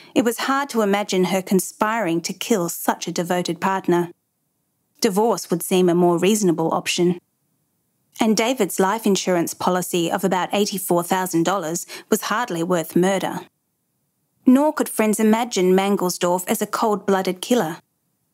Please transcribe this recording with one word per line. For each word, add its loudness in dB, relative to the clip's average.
it 2
was -2
hard -2
to -2
imagine 0
her -2
conspiring -2
to -8
kill -2
such -4
a -6
devoted -4
partner. 0
Divorce 0
would -2
seem 2
a 2
more 4
reasonable 2
option. 0
And 4
David's 0
life 0
insurance 0
policy -2
of -2
about -2
eighty-four 0
thousand 0
dollars -2
was 0
hardly -4
worth -2
murder. 0
Nor 6
could -4
friends 0
imagine 2
Mangelsdorf 0
as -2
a -2
cold-blooded 0
killer. 0